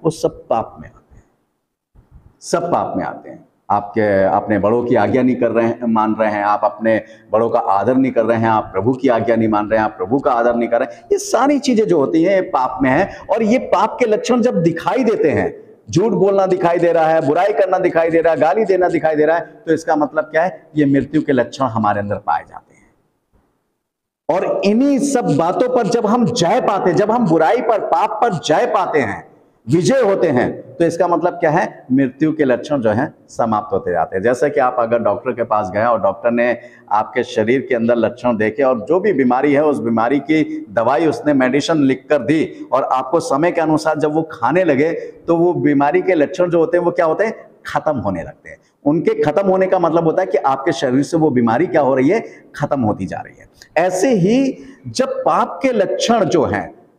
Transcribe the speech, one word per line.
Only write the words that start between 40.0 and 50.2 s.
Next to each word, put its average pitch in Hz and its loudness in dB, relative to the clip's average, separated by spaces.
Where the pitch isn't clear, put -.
की 156 -2
दवाई 123 0
उसने - 0
मेडिसिन 139 0
लिख 131 0
कर 147 2
दी 143 -4
और 131 2
आपको 131 -2
समय 151 0
के 170 -2
अनुसार 156 0
जब 151 0
वो 160 0
खाने 160 -2
लगे, 151 2
तो 170 2
वो 170 2
बीमारी 147 2
के 185 0
लक्षण 170 0
जो 170 2
होते 160 2
हैं, 175 0
वो 175 0
क्या 175 0
होते 160 0
हैं? - -8
खत्म 147 -4
होने 92 -4
लगते 80 -18
हैं। 76 -20
उनके 151 0
खत्म 170 0
होने 190 2
का 190 2
मतलब 165 0
होता 160 0